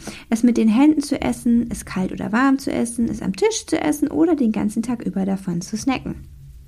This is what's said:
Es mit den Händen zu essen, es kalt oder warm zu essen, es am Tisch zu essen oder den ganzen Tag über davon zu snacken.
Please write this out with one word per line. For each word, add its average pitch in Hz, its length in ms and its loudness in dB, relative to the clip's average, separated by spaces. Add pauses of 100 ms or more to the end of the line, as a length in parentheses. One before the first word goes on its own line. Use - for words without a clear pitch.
(300)
Es 220 140 -2
mit 233 140 4
den 220 120 4
Händen 285 320 6
zu - 180 -4
essen, 240 500 0
es - 160 -8
kalt - 260 -4
oder 190 200 -6
warm 269 280 4
zu - 120 -6
essen, 233 380 -2
es 214 120 -6
am 190 140 -4
Tisch 440 300 0
zu - 140 0
essen 294 300 0
oder 320 260 2
den 240 160 2
ganzen 214 320 -2
Tag 240 200 -6
über 190 220 -2
davon 190 360 -4
zu 214 160 -8
snacken. - 500 -6 (400)